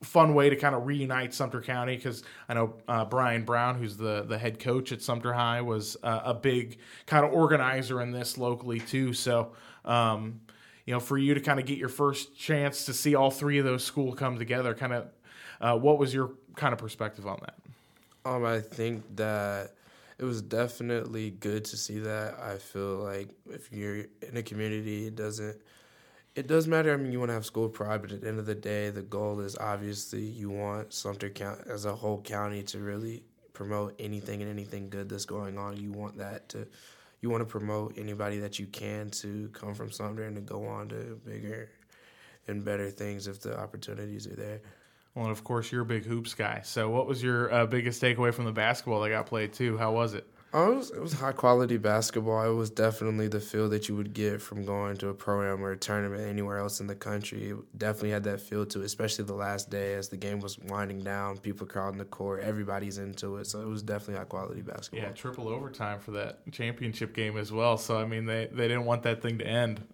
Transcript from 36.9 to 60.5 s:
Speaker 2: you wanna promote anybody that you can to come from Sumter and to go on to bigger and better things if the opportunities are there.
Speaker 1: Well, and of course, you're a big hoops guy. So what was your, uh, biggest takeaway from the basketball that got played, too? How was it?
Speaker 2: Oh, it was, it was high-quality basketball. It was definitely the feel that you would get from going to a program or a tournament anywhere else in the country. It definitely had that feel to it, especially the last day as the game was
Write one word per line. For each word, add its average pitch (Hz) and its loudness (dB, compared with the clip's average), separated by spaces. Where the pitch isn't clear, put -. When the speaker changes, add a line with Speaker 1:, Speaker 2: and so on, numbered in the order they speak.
Speaker 2:
you 120 -2
wanna 113 0
promote 107 -4
anybody 104 -4
that 101 -6
you 98 -8
can 104 -8
to 104 -6
come 104 -8
from 104 -8
Sumter 107 -6
and 107 -8
to 104 -8
go 104 -8
on 107 -8
to 113 -10
bigger 110 -10
and 104 -4
better 101 -2
things 101 -6
if 98 -10
the 113 -6
opportunities 104 -8
are 101 -12
there. 104 -8
Speaker 1:
Well, 117 -2
and 110 0
of 107 -8
course, 117 -2
you're 123 0
a 117 -4
big 113 0
hoops 117 -4
guy. 107 -2
So 110 0
what 127 2
was 127 -2
your, 120 2
uh, 117 6
biggest 120 0
takeaway 120 6
from 120 -4
the 113 0
basketball 110 2
that 107 2
got 107 0
played, 107 -2
too? 117 2
How 110 2
was 113 2
it? - -8
Speaker 2:
Oh, 175 8
it 269 4
was, 262 -4
it - -8
was 160 -6
high-quality 123 6
basketball. 110 2
It 113 4
was 110 2
definitely 110 2
the 104 0
feel 107 2
that 107 0
you 104 -2
would 104 -2
get 104 0
from 104 -6
going 101 0
to 98 -2
a 98 -2
program 98 0
or 98 0
a 98 -4
tournament 101 -2
anywhere 101 -2
else 101 -2
in 101 -6
the 101 -6
country. 104 -6
It 104 -10
definitely 107 0
had 104 0
that 101 -2
feel 104 -2
to 101 -4
it, - -4
especially 107 -2
the 98 -4
last 101 -2
day 98 -2
as 98 -4
the 98 -8
game 101 -2
was 98 -6